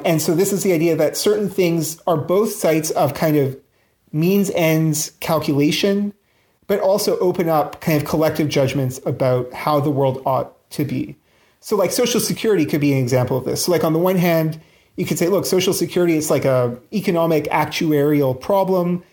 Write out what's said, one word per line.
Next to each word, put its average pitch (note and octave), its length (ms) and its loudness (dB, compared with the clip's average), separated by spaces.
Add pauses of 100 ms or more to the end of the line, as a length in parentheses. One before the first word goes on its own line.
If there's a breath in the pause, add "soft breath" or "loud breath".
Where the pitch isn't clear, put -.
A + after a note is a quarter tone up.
and E3 180 2
so E3+ 140 0
this G3 160 0
is F#3+ 100 -2
the G3 100 2
idea E3 220 2
that D3+ 220 0
certain G#3 320 0
things E3+ 580 -2
are E3+ 100 0
both F#3 360 0
sites D#3+ 400 -2
of D3 220 0
kind D#3 220 0
of C3 220 0 (540)
means F#3 420 0
ends D#3+ 640 0
calculation, F3 960 0 (540)
but G3 100 0
also F#3+ 400 0
open F3+ 300 0
up D#3 320 0
kind D#3 200 2
of D#3 80 -6
collective D#3 400 0
judgments C3+ 580 0
about B2+ 460 0
how D3+ 280 0
the C#3+ 100 0
world C3+ 340 0
ought - 460 -4
to - 140 -4
be. - 320 -6 (420 soft breath)
So, - 160 -6
like, G3+ 160 2
Social A#3+ 300 0
Security F#3 440 0
could C#3+ 160 -2
be C#3+ 120 2
an C3+ 60 2
example B2 380 0
of B2+ 80 -4
this. B2+ 200 -2
So, F3+ 80 0
like, D#3+ 100 2
on D#3+ 100 0
the E3 60 2
one F#3 180 2
hand, E3 440 0 (360 loud breath)
you F3+ 100 -4
could E3+ 120 -2
say, - 100 2
"Look, G3 180 0
Social F#3 260 0
Security F3 440 0
is D3+ 140 -2
like C#3+ 140 0
a B2+ 340 0 (140)
economic E3 520 0
actuarial D3+ 960 0
problem. F#3 640 0 (100)